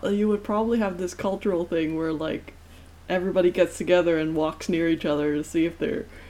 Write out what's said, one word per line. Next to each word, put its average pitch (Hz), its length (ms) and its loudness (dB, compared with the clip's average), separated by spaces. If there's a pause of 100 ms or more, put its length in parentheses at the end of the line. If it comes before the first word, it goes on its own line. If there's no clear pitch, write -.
(100)
you 208 180 2
would 208 160 2
probably 220 340 0
have 196 200 0
this 180 160 -4
cultural 190 500 -2
thing 160 320 -2
where, 160 160 -2
like, 156 400 -6 (560)
everybody 180 420 2
gets 175 280 2
together 170 400 4
and 156 160 0
walks 156 340 -2
near 165 200 2
each 160 180 0
other 147 280 0
to 151 100 -2
see 160 220 0
if 165 120 -6
their, - 280 -2 (240)